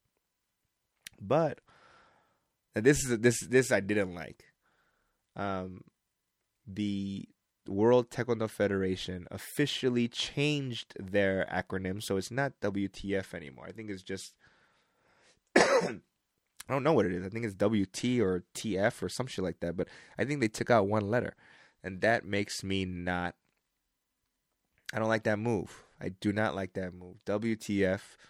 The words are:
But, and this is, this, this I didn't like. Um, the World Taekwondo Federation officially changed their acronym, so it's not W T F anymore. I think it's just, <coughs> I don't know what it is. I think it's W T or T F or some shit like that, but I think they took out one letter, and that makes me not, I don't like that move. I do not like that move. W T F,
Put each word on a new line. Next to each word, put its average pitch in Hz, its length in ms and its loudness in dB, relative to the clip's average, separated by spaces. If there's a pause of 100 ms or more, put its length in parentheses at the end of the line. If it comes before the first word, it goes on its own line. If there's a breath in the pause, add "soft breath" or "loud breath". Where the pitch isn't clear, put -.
(1200)
But, 139 400 0 (1160 soft breath)
and 110 100 0
this 139 200 6
is, 123 140 0
this, 117 280 4
this 123 240 4
I 104 80 6
didn't 98 340 0
like. - 320 -14 (880)
Um, 92 480 -6 (840)
the 98 600 -4 (400)
World 120 420 4
Taekwondo 113 400 -2
Federation 95 800 -2
officially 123 760 0
changed 143 920 -4
their 95 520 2
acronym, 95 520 -4
so 98 140 0
it's 95 140 -4
not 131 300 -4
W 101 260 0
T 98 280 -4
F 95 180 -4
anymore. 71 340 -14
I 92 40 -12
think 107 180 -14
it's 95 140 -10
just, - 300 -10 (1200 soft breath)
<coughs> - 0 -
I - 1200 0
don't 135 100 -2
know 156 100 4
what 107 120 4
it 92 60 0
is. 90 120 -4
I 95 60 -8
think 113 160 -6
it's 101 80 -4
W 101 320 2
T 123 340 0
or 92 240 2 (100)
T 101 240 -4
F 104 260 0
or 90 40 -4
some 123 200 -6
shit 92 180 -6
like 82 140 -6
that, 85 180 -4
but 87 100 -4 (300 loud breath)
I 110 80 -2
think 143 160 -4
they 110 60 2
took - 240 -2
out 104 160 6
one 107 240 0
letter, 117 240 -2 (480 loud breath)
and 92 180 -8
that 113 240 2
makes 101 380 -4
me 95 220 0
not, 87 500 -4 (1600)
I 113 80 -4
don't 110 100 0
like 110 140 2
that 107 140 4
move. 107 460 -2 (180)
I - 80 -4
do 101 240 0
not 104 220 0
like 95 180 -6
that 90 200 -6
move. 90 320 -18
W 107 300 0
T 101 300 2
F, 95 320 -2 (120 loud breath)